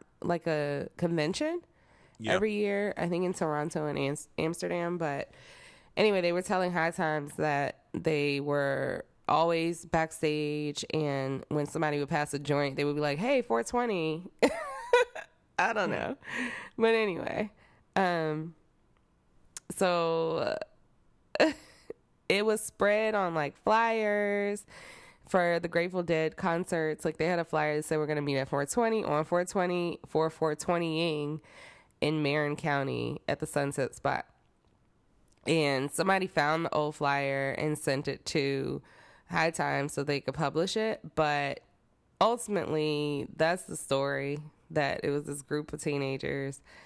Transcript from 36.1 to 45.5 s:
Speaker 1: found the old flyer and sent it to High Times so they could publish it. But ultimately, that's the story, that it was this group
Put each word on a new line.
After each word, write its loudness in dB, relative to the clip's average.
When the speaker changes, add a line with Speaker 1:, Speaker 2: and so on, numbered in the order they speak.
Speaker 1:
found 0
the -2
old 0
flyer 0
and -2
sent -2
it -6
to -2
High 2
Times -2
so -2
they -2
could -4
publish 0
it. -2
But 0
ultimately, 0
that's 2
the -10
story, -2
that 0
it 0
was 0
this -6
group -6